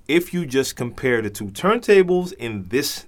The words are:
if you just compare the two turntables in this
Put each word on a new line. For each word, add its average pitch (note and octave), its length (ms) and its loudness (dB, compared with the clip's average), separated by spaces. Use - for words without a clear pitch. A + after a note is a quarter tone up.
if E3+ 240 0
you F3 140 -4
just C3 280 0
compare A#2+ 460 -2
the G#2+ 100 -4
two G2+ 180 -8
turntables F#3 840 2
in G#2 380 -6
this C#3 380 -2